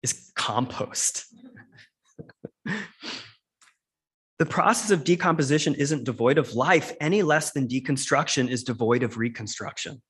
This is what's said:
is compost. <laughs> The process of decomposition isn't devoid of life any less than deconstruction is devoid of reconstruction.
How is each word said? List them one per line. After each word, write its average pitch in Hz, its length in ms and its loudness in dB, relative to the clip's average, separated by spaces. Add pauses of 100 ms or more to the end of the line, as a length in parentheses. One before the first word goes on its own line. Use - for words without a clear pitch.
is - 320 -6
compost. - 920 -4 (1400)
<laughs> 175 60 -4 (1700)
The 165 80 2
process 208 440 2
of 175 140 4
decomposition 160 720 2
isn't 143 260 0
devoid 120 340 2
of 143 180 0
life 151 460 2
any 180 220 2
less 156 300 2
than 135 160 -2
deconstruction 135 840 0
is 123 140 -4
devoid 120 400 2
of 117 120 -4
reconstruction. 117 920 -8